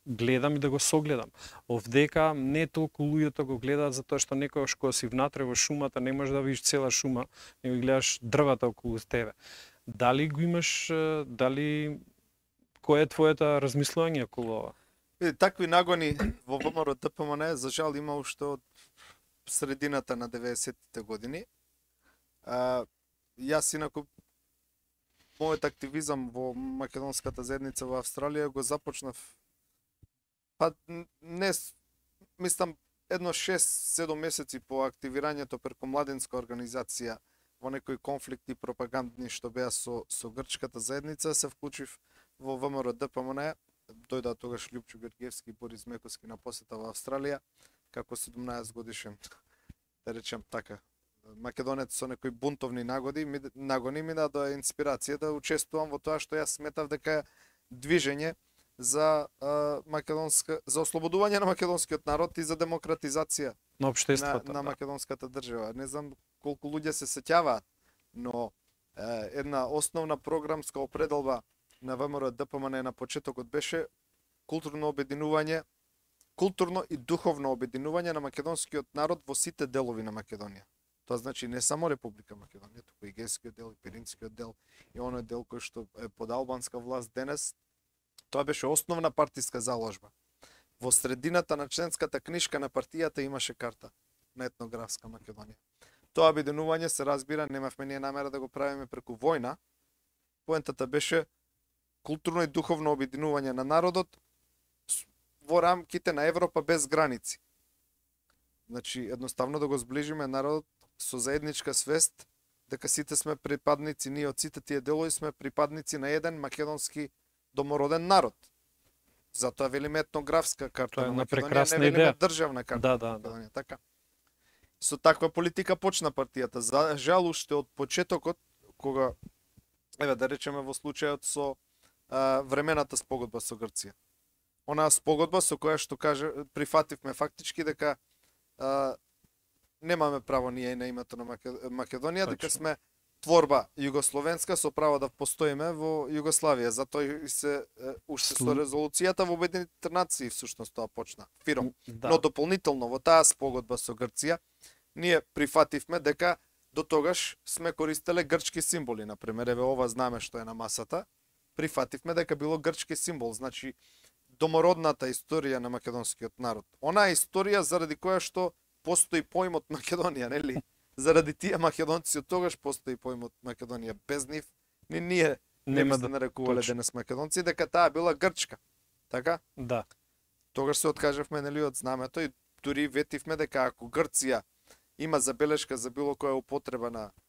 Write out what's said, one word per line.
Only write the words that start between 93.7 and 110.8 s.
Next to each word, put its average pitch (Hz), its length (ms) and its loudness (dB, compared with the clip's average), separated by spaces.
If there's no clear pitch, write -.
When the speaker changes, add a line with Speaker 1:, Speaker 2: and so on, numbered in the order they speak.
Speaker 2:
на 127 100 -6
етнографска 117 600 -10
Македонија. 107 500 -18
Тоа 160 160 8
обединување 156 580 0
се - 160 -2
разбира, 143 460 -2
немавме 135 360 -8
ние 139 140 -8
намера 139 300 -6
да 139 100 -6
го 131 80 -8
правиме 139 380 -4
преку 120 320 -12
војна. 139 380 0
Поентата 151 400 -2
беше 151 380 0
културно 165 400 -2
и 160 40 2
духовно 151 480 0
обединување 135 580 -2
на 131 120 -2
народот 170 540 2
с-, - 200 -4
во 170 200 4
рамките 175 500 2
на 143 180 0
Европа 170 320 2
без 151 240 2
граници. 143 540 0
Значи, 120 420 -8
едноставно 127 480 -2
да 147 100 0
го 139 100 2
зближиме 143 480 -4
народот 139 400 0